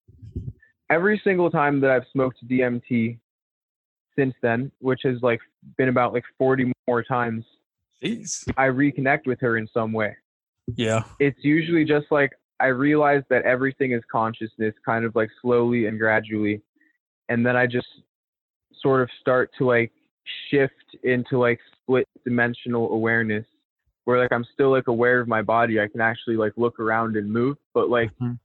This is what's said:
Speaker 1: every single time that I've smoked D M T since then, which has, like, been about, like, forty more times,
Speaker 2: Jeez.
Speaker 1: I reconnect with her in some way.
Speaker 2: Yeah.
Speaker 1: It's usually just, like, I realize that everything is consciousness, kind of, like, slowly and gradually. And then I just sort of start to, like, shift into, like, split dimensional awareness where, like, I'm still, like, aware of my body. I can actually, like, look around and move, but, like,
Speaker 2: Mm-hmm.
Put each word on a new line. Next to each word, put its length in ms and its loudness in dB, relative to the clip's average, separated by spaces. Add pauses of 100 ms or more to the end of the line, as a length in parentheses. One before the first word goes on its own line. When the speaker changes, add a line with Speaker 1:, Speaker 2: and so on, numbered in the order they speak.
(880)
Speaker 1:
every 340 0
single 280 2
time 300 2
that 100 4
I've 200 2
smoked 260 -2 (100)
D 160 2
M 260 -2
T 300 -2 (1000)
since 240 0
then, 380 -2
which 240 -2
has, 180 -2
like, 180 0 (380)
been 120 2
about, 240 0
like, 100 -2 (160)
forty 320 0 (160)
more 160 0
times, 420 -4 (580)
Speaker 2:
Jeez. 400 -8 (140)
Speaker 1:
I 120 2
reconnect 580 0
with 140 -2
her 160 0
in 140 -4
some 220 -2
way. 220 -4 (600)
Speaker 2:
Yeah. 280 0 (160)
Speaker 1:
It's 240 0
usually 420 2
just, 260 0
like, 200 2 (280)
I 80 2
realize 600 2
that 140 2
everything 500 0
is 80 -2 (100)
consciousness, 640 -2 (120)
kind 200 0
of, 100 -4
like, 140 0 (120)
slowly 440 2
and 120 -4
gradually. 640 0 (680)
And 160 0
then 100 2
I 120 2
just 200 -4 (960)
sort 200 2
of 80 -2 (120)
start 280 2 (100)
to, 60 0
like, 260 2 (600)
shift 220 2 (300)
into, 360 0
like, 200 2 (220)
split 240 2 (200)
dimensional 680 -2
awareness 540 0 (580)
where, 160 2
like, 140 2
I'm 100 -2 (100)
still, 180 2
like, 160 2
aware 340 2
of 80 -4
my 120 0
body. 380 0
I 80 0
can 140 -6
actually, 340 -2
like, 220 0
look 240 -2
around 340 -2
and 160 -4
move, 240 -2 (180)
but, 160 0
like, 260 0
Speaker 2:
Mm-hmm. 180 -6 (120)